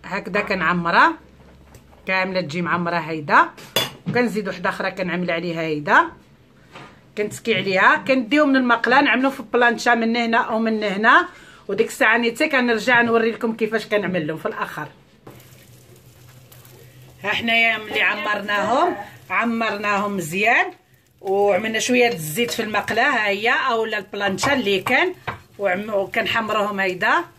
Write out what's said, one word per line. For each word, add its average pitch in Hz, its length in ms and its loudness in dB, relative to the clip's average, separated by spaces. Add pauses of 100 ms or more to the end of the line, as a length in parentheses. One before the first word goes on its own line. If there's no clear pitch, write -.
هكذا، 196 340 -4
كنعمرها 185 720 2 (920)
كامله 185 340 0
تجي 170 220 -4
معمره 170 340 -2
هيدا، 165 520 0 (600)
وكنزيد 214 400 -2
وحده 180 220 -4
اخرى 190 200 -4
كنعمل 180 400 -4
عليها 170 300 -4
هيدا، 160 440 2 (1120)
كنتكي 214 360 -4
عليها، 196 420 4
كنديو 277 500 2
من 269 100 4
المقله 247 440 4
نعملو 262 300 2
في 262 100 -10
البلانشا 240 540 2
من 226 220 0
هنا 233 220 0
او 226 200 -2
من 220 260 -2
هنا، 226 440 4 (400)
وديك 220 180 0
الساعه 233 320 2
نيتي 240 300 0
كنرجع 240 540 2
نوري 226 280 2
لكم 220 260 -4
كيفاش 220 300 -2
كنعملهم 175 500 -2
في 156 100 -8
الاخر. - 420 -8 (2250)
ها 196 60 -6
حنايا 226 500 2
ملي 214 240 -4
عمرناهم، 208 960 0 (340)
عمرناهم 208 840 -2
مزيان 214 560 0 (480)
وعملنا 202 580 2
شويه 247 320 4
د - 20 -4
الزيت 170 380 -4
في - 120 -4
المقله، 214 460 0
ها 220 200 0
هي 202 240 0 (180)
اولا 220 280 -2
البلانشا 202 540 -2
اللي 202 280 0
كان، 330 340 0 (440)
وعم-، 202 320 -2
وكنحمروهم 208 920 -2
هيدا 190 340 0 (240)